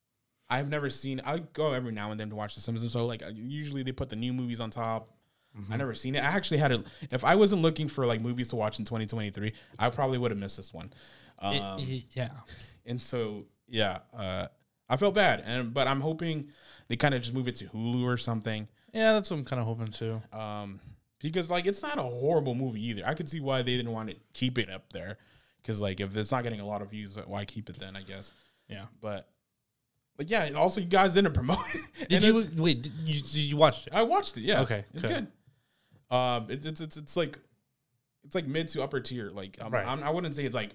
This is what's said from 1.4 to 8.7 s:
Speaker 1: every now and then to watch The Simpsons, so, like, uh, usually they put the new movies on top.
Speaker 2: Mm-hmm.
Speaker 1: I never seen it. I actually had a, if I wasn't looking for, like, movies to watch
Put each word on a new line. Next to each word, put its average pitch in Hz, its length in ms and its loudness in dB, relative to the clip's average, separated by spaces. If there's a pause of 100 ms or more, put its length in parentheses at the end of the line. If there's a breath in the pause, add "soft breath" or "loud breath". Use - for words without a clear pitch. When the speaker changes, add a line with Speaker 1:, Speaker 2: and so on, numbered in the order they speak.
Speaker 1:
every 127 180 -2
now 107 200 -4
and 107 80 -6
then 107 100 -6
to 107 60 -8
watch 104 200 -4
The 104 60 -10
Simpsons, 117 320 -2
so, 117 140 0
like, 113 160 -6
uh, - 100 -10
usually 139 500 -6
they 131 80 -2
put 127 180 -6
the 110 60 -8
new 123 180 -2
movies 120 260 -2
on 113 100 -4
top. 113 400 -4 (480)
Speaker 2:
Mm-hmm. 104 160 -8
Speaker 1:
I 110 40 -2
never 127 180 -2
seen 131 200 -4
it. 143 40 2
I 131 80 2
actually 170 320 2
had 143 120 6
a, 147 120 2 (280 loud breath)
if - 120 -2
I 147 120 8
wasn't 202 280 8
looking 156 240 2
for, 139 180 0
like, 117 160 2
movies 120 280 -2
to - 60 -4
watch 107 240 0